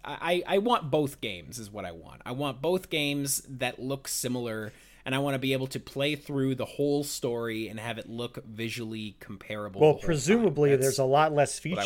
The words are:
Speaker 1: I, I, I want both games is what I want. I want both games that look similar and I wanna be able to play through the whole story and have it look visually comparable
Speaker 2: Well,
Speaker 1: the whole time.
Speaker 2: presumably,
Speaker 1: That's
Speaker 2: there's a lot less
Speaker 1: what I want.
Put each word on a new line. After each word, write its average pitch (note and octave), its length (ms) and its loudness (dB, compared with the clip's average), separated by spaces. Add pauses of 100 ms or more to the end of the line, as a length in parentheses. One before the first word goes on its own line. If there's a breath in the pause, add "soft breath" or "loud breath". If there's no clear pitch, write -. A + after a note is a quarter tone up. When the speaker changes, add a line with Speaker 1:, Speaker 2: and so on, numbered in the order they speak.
Speaker 1:
I, E3+ 440 0
I, F#3 80 4
I - 40 6
want G#3+ 320 2
both D3+ 300 2
games F#2+ 380 -8
is G#2 120 -12
what G#2 140 -8
I F2 60 -8
want. E2 340 -16
I A#2+ 80 -8
want C3+ 280 -4
both F3+ 280 0
games C#3+ 600 -2
that B2 300 -4
look C3+ 280 -6
similar A#2 680 -4 (320 soft breath)
and C3 100 -2
I C3+ 40 2
wanna C#3 200 0
be C3+ 140 0
able C3 140 -2
to C3 120 -8
play C#3+ 360 -2
through C3+ 400 0
the A#2+ 100 -4
whole C#3+ 380 0
story A#2 640 -4
and A2 120 -10
have A2+ 180 -6
it A2+ 120 -12
look A#2 360 -8
visually A2 760 -6
comparable G#2 600 -8
Speaker 2:
Well, D3+ 80 10
Speaker 1:
the D3 40 8
whole D3 80 -2
time. - 60 -6
Speaker 2:
presumably, D#3+ 640 4
Speaker 1:
That's C3+ 100 6
Speaker 2:
there's C3+ 180 2
a C3+ 60 4
lot D3+ 280 6
less C#3+ 300 2
Speaker 1:
what - 20 -10
I E3 100 -4
want. G3+ 100 -2